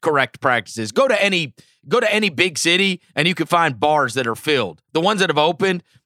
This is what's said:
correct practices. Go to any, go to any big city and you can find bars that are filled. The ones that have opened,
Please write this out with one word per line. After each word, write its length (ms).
correct 380
practices. 500
Go 160
to 160
any, 320
go 140
to 120
any 180
big 280
city 420
and 140
you 60
can 120
find 320
bars 360
that 120
are 80
filled. 480
The 80
ones 200
that 100
have 80
opened, 460